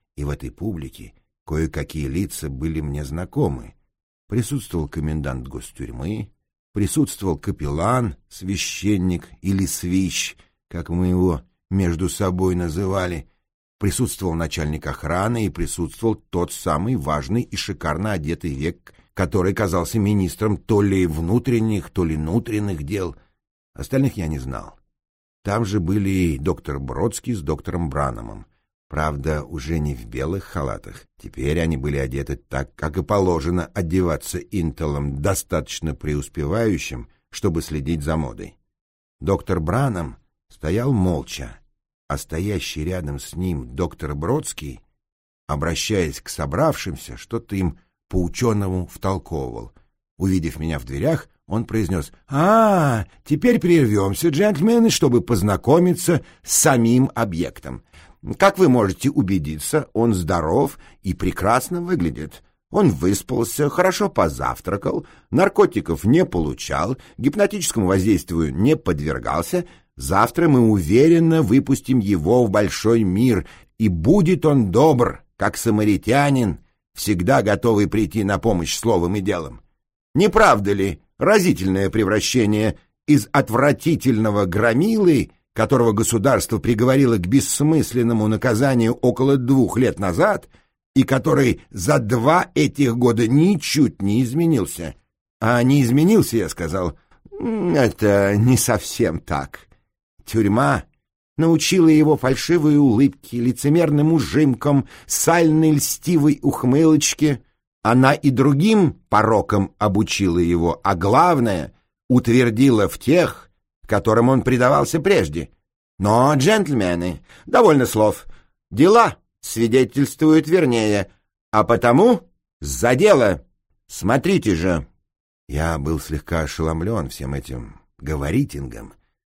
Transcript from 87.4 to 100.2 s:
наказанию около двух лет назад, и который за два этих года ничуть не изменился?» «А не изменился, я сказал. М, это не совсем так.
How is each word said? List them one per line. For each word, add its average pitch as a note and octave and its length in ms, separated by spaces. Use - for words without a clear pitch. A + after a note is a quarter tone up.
наказанию A#2 640
около C3 440
двух B2 420
лет A#2+ 180
назад, G2+ 500
и C3+ 60
который C3+ 600
за G2 260
два B2+ 560
этих C#3 420
года A#2+ 320
ничуть D3+ 720
не G2+ 220
изменился?» B2 720
«А A#2+ 220
не C#3 180
изменился, D3 560
я F2+ 120
сказал. E2+ 500
М, G#3+ 340
это G2+ 640
не A#2+ 180
совсем G#2 640
так. - 480